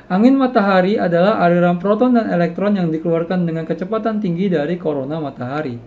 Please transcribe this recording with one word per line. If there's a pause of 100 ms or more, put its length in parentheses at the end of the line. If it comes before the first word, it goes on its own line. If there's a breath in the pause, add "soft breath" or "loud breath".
Angin
matahari
adalah
aliran
proton
dan
elektron
yang
dikeluarkan
dengan
kecepatan
tinggi
dari
korona
matahari.